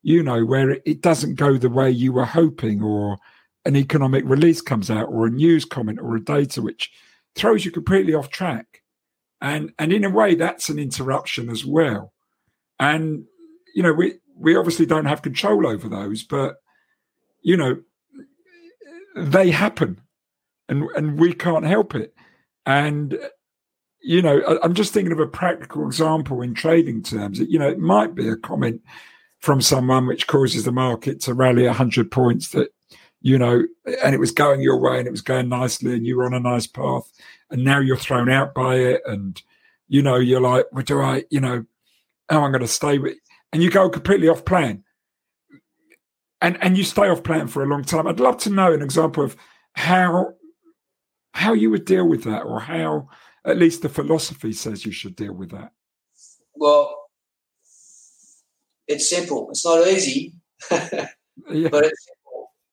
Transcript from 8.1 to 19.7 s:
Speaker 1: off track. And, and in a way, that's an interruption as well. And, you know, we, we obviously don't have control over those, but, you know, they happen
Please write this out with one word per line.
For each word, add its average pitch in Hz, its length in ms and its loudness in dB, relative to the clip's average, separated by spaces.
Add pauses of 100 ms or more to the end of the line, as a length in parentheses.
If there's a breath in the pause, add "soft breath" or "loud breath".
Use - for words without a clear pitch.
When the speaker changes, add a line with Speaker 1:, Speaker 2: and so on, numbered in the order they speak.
Speaker 1:
off 143 160 -2
track. - 540 -8 (580)
And, 151 380 -6
and 156 140 0
in 208 120 2
a 196 60 0
way, 202 240 4
that's 165 340 -2
an 147 120 -6
interruption 135 680 -6
as 113 160 -8
well. 135 480 0 (680)
And, 156 440 0 (500)
you 185 100 0
know, 165 80 4
we, 165 220 0 (220)
we 165 200 4
obviously 165 300 2
don't 156 180 0
have 143 180 -2
control 202 440 0
over 110 220 -4
those, 101 360 -8
but, 139 320 -4 (880)
you 185 140 4
know, 143 240 0 (1400)
they 175 340 4
happen 160 500 -2 (680)